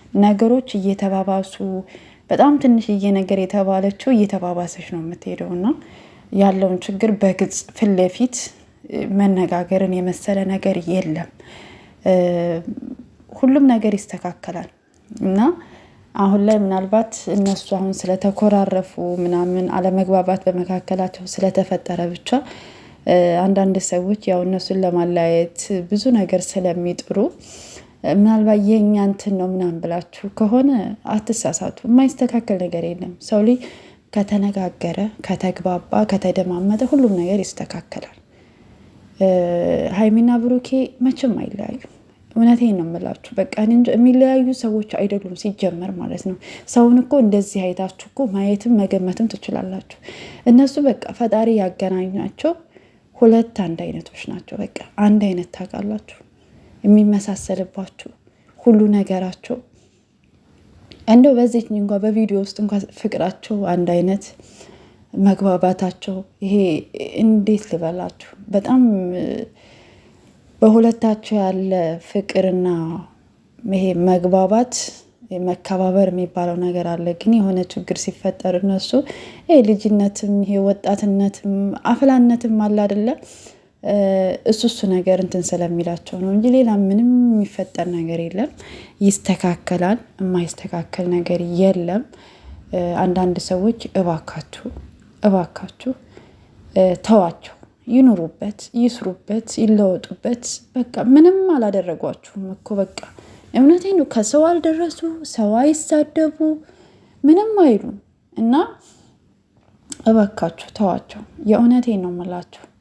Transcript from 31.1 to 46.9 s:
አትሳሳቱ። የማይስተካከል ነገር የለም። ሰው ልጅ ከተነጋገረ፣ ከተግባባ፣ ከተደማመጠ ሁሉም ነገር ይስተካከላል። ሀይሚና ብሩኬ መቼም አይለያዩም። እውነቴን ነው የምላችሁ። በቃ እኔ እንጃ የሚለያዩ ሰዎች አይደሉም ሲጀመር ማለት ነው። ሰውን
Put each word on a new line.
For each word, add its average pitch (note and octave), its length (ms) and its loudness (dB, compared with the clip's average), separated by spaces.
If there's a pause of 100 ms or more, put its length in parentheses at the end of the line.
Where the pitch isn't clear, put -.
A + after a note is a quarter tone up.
አትሳሳቱ። G#3+ 720 -4
የማይስተካከል A#3+ 800 2
ነገር F3 240 -6
የለም። F3+ 360 -8
ሰው G#3+ 220 0
ልጅ B3 180 2 (520)
ከተነጋገረ፣ G3 880 -4 (240)
ከተግባባ፣ F3+ 880 -2
ከተደማመጠ F#3+ 800 -2
ሁሉም B3+ 300 2
ነገር F3+ 240 0
ይስተካከላል። - 760 -12 (1800)
ሀይሚና A3 460 4
ብሩኬ B3 300 -2 (320)
መቼም B3+ 360 0
አይለያዩም። - 560 -10 (380)
እውነቴን A#3 440 4
ነው F3 100 0
የምላችሁ። - 500 -8
በቃ F#3+ 240 -2
እኔ G#3+ 140 2
እንጃ A#3+ 180 6
የሚለያዩ B3+ 640 4
ሰዎች G#3+ 400 -4
አይደሉም G3 420 -4
ሲጀመር F#3+ 560 -6
ማለት F3 320 -10
ነው። F#3 120 -6 (300)
ሰውን A#3+ 320 6